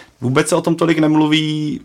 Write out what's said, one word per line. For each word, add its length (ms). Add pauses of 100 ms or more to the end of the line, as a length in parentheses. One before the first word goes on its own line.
(220)
Vůbec 280
se 60
o 60
tom 140
tolik 240
nemluví, 840